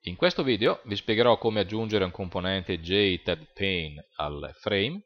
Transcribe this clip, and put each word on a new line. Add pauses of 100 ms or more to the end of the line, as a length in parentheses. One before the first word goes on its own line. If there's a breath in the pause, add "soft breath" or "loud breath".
In
questo
video
vi
spiegherò
come
aggiungere
un
componente
J
tab
Pane
al
frame